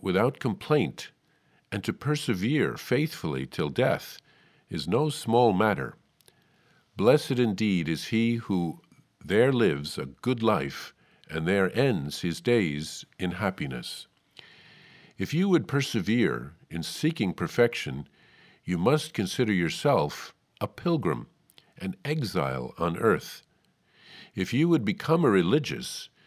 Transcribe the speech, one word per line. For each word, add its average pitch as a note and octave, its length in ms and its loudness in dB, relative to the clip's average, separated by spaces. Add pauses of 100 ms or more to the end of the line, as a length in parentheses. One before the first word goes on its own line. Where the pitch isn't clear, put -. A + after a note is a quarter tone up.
without G2 380 0
complaint, - 720 -2 (640)
and G#2 100 -4
to - 100 -2
persevere B2+ 840 -2
faithfully E2+ 720 -2
till D#2 220 -4
death A#2 500 0 (500)
is D2+ 180 -6
no C3 240 2
small A#2 420 4
matter. F#2 440 0 (1000)
Blessed B2 440 4
indeed G2 480 2
is D#2+ 180 -2
he A#2 300 0
who F2+ 440 -2 (440)
there A#2+ 280 4
lives D#2+ 460 2
a C#2 80 -6
good A2+ 380 -4
life D#2+ 500 -2 (340)
and D#2+ 200 -4
there F#2+ 280 2
ends G2+ 440 0
his E2+ 200 -4
days D#2+ 640 0 (140)
in F2+ 140 -2
happiness. - 760 -6 (1120)
If G2 160 -4
you F#3+ 140 2
would D#3+ 180 4
persevere G2 880 0 (160)
in E2 140 -6
seeking A#2+ 500 -2
perfection, E2 720 0 (580)
you F2+ 140 -2
must C3 360 2
consider G#2+ 380 0
yourself F2 800 0 (280)
a - 80 -4
pilgrim, A2+ 580 -2 (540)
an F#2+ 240 -6
exile E2+ 760 -4
on E2+ 200 -2
earth. G2+ 440 0 (920)
If F#2 180 -4
you D3+ 160 4
would D#3+ 160 2
become D#3 400 0
a B2 60 6
religious, G2 800 0 (180)